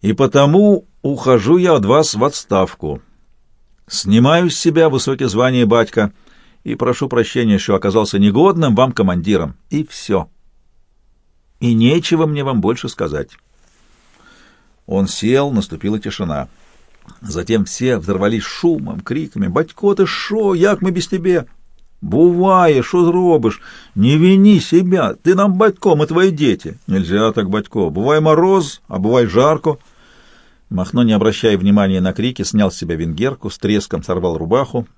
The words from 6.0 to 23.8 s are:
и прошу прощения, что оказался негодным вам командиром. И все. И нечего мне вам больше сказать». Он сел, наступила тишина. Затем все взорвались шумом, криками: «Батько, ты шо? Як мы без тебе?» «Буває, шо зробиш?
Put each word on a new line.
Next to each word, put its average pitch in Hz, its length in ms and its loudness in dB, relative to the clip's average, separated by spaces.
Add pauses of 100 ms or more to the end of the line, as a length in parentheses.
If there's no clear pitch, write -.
и 113 120 -8
прошу 123 340 -4
прощения, 117 480 0
что 98 200 -2
оказался 101 420 0
негодным 135 560 2
вам 131 180 2
командиром. 90 640 -2 (160)
И 151 160 -4
все. - 420 -6 (1300)
И 120 120 0
нечего 156 540 2
мне 147 180 -4
вам 131 160 -2
больше 117 300 -4
сказать». 73 480 -8 (1500)
Он 95 240 -4
сел, 131 420 -2
наступила 104 480 -6
тишина. 82 500 -8 (720)
Затем 101 420 -4
все 123 320 -4
взорвались 98 480 -2
шумом, - 560 -4
криками: 160 480 -6
«Батько, 165 460 -2
ты 196 120 2
шо? 202 480 -4
Як 190 260 0
мы 190 120 -2
без 175 160 -6
тебе?» 175 380 -2 (540)
«Буває, 175 840 2
шо 175 220 0
зробиш? 170 560 2 (340)